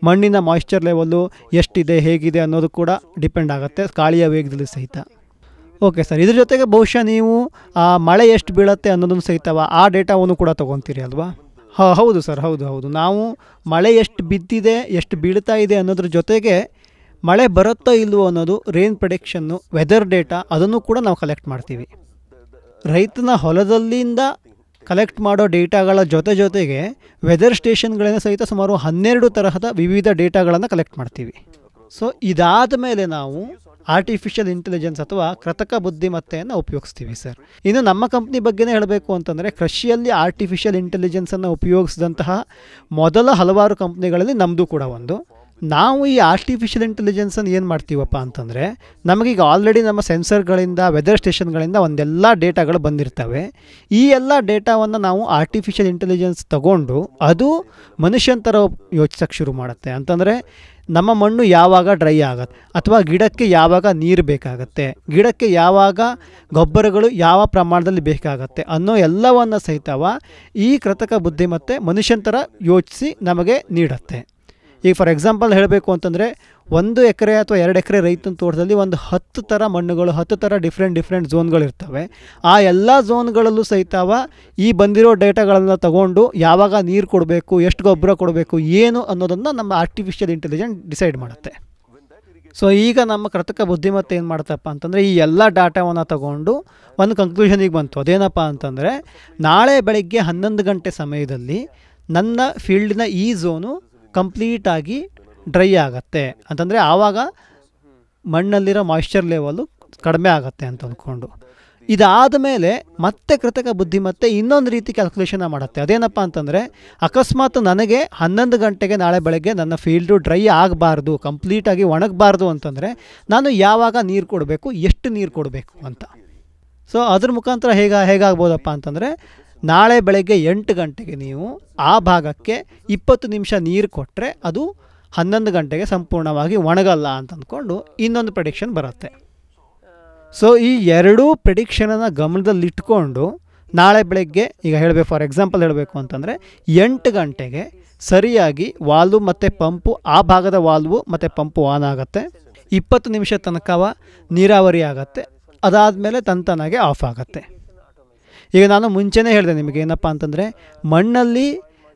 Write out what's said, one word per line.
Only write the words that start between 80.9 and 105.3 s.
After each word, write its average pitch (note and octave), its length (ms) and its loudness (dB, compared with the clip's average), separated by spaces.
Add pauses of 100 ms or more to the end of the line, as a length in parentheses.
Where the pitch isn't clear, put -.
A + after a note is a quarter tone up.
ಡಿಫ್ರೆಂಟ್ E3 340 -4
ಝೋನ್‌ಗಳಿರ್ತವೆ. D#3+ 1080 -4 (100)
ಆ F#3 140 4
ಎಲ್ಲ G3 320 4 (100)
ಝೋನ್‌ಗಳಲ್ಲೂ A3+ 640 0
ಸಹಿತವ F#3+ 520 -2 (440)
ಈ G#3+ 140 2
ಬಂದಿರೋ G#3 420 6
ಡೇಟಾಗಳನ್ನ G3 600 2
ತಗೊಂಡು F#3 600 2
ಯಾವಾಗ F#3 400 4
ನೀರು F#3+ 320 0
ಕೊಡಬೇಕು, F3 540 0
ಎಷ್ಟು F3 240 0
ಗೊಬ್ಬರ F#3 280 4
ಕೊಡಬೇಕು, E3+ 460 -2
ಏನು A3 440 2
ಅನ್ನೋದನ್ನ F#3 500 -4
ನಮ್ಮ G#3+ 200 -6
ಆರ್ಟಿಫಿಷಿಯಲ್ F3+ 600 -4
ಇಂಟೆಲಿಜೆನ್ಸ್ E3 580 -8
ಡಿಸೈಡ್ D3+ 260 -2
ಮಾಡುತ್ತೆ. A#2+ 460 -16 (960)
So, G3 140 4
ಈಗ A3+ 300 2
ನಮ್ಮ G#3+ 240 -6
ಕೃತಕ F#3 320 -8
ಬುದ್ಧಿಮತ್ತೆ F#3 560 -2
ಏನ್ E3+ 100 -6
ಮಾಡುತ್ತಪ್ಪ D#3+ 420 -8
ಅಂತಂದ್ರೆ, F3+ 400 -2
ಈ F3+ 80 2
ಎಲ್ಲ E3+ 320 4
ಡಾಟಾವನ್ನ F3 540 0
ತಗೊಂಡು D3+ 640 -6 (340)
ಒಂದು G3+ 180 0
ಕನ್ಕ್ಲೂಷನ್‌ಗೆ G3 520 2
ಬಂತು. D3+ 320 -4
ಅದೇನಪ್ಪ F#3 400 0
ಅಂತಂದ್ರೆ, D3+ 640 -6 (360)
ನಾಳೆ A3 400 4
ಬೆಳಿಗ್ಗೆ G#3 380 -2
ಹನ್ನೊಂದು G3 440 -4
ಗಂಟೆ F#3 280 -4
ಸಮಯದಲ್ಲಿ D3 800 -8 (420)
ನನ್ನ A3 300 -2 (160)
ಫೀಲ್ಡಿನ G3+ 440 -2
ಈ G#3+ 340 -2
ಝೋನು F3+ 540 -6 (240)
ಕಂಪ್ಲೀಟ್ G3+ 560 -4
ಆಗಿ F3+ 400 -6 (400)